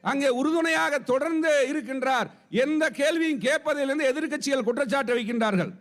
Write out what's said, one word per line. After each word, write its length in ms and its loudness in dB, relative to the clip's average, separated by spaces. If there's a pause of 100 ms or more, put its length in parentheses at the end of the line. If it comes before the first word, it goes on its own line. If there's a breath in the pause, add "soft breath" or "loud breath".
(120)
அங்கே 180 2 (100)
உறுதுணையாக 600 2 (120)
தொடர்ந்து 420 2 (180)
இருக்கின்றார், 580 -2 (360 loud breath)
எந்த 180 0 (160)
கேள்வியும் 480 0
கேட்பதிலிருந்து 640 0
எதிர்க்கட்சிகள் 560 -2
குற்றச்சாட்டு 500 0
வைக்கின்றார்கள். 640 0